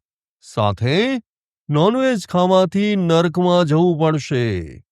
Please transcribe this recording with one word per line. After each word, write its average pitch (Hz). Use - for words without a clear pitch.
સાથે 135
નોનવેજ 220
ખાવાથી 185
નરકમાં 175
જવું 165
પડશે. 120